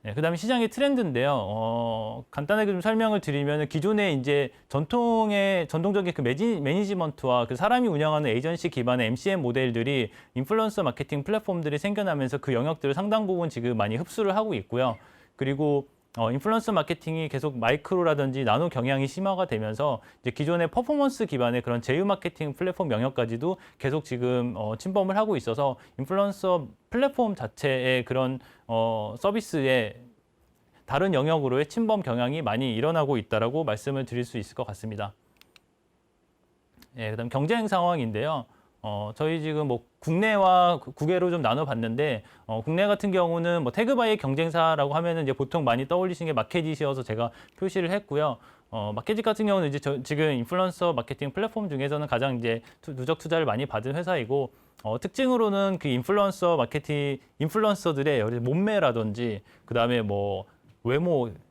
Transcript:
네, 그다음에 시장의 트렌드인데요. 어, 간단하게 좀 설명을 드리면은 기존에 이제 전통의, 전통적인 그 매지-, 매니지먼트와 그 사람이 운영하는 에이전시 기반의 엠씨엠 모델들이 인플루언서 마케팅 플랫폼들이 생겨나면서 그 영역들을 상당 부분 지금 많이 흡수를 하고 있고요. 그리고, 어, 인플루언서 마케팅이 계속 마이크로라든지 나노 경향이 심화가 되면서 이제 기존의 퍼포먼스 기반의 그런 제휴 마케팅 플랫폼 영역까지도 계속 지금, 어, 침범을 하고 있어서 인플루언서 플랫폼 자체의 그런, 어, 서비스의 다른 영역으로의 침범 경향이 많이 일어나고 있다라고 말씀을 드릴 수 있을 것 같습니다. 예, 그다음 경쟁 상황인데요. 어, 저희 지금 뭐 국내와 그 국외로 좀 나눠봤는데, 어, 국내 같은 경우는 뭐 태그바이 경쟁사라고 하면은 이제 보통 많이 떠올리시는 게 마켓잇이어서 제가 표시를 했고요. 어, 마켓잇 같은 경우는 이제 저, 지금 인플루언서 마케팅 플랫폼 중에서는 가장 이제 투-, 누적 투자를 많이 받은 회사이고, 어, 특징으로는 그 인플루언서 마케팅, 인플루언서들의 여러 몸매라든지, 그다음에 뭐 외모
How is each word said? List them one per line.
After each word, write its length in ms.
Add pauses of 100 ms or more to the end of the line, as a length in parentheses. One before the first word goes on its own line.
네, 120
그다음에 200
시장의 340
트렌드인데요. 680
어, 920
간단하게 400
좀 100
설명을 380
드리면은 480
기존에 460
이제 360 (180)
전통의, 1000
전통적인 480
그 60
매지-, 380
매니지먼트와 840
그 100
사람이 320
운영하는 440
에이전시 380
기반의 400
엠씨엠 340
모델들이 680 (240)
인플루언서 480
마케팅 420
플랫폼들이 540
생겨나면서 600
그 140
영역들을 420
상당 320
부분 220
지금 280
많이 180
흡수를 400
하고 200
있고요. 420 (380)
그리고, 520 (300)
어, 120
인플루언서 440
마케팅이 560
계속 280
마이크로라든지 840
나노 240
경향이 400
심화가 380
되면서 560 (200)
이제 100
기존의 360
퍼포먼스 580
기반의 360
그런 200
제휴 220
마케팅 500
플랫폼 380
영역까지도 680 (200)
계속 260
지금, 540
어, 180
침범을 400
하고 220
있어서 400 (220)
인플루언서 680 (220)
플랫폼 460
자체의 680
그런, 360 (280)
어, 520
서비스의 760 (880)
다른 280
영역으로의 540
침범 340
경향이 400
많이 340
일어나고 400
있다라고 480
말씀을 400
드릴 220
수 120
있을 160
것 140
같습니다. 460 (1800)
예, 140
그다음 180
경쟁 400
상황인데요. 760 (380)
어, 320
저희 260
지금 260
뭐 160 (160)
국내와 840
그 100
국외로 380
좀 120
나눠봤는데, 840 (240)
어, 160
국내 240
같은 240
경우는 500
뭐 100
태그바이 460
경쟁사라고 800
하면은 280
이제 100
보통 300
많이 240
떠올리시는 440
게 20
마켓잇이어서 680
제가 260 (300)
표시를 320
했고요. 460 (340)
어, 240
마켓잇 280
같은 220
경우는 220
이제 100
저, 240
지금 300
인플루언서 600
마케팅 380
플랫폼 380
중에서는 380
가장 300
이제 260 (180)
투-, 140
누적 240
투자를 260
많이 220
받은 280
회사이고, 560 (320)
어, 160
특징으로는 800
그 100
인플루언서 680
마케팅, 640 (180)
인플루언서들의 840
여러 200
몸매라든지, 1040 (220)
그다음에 360
뭐 440 (360)
외모 480 (220)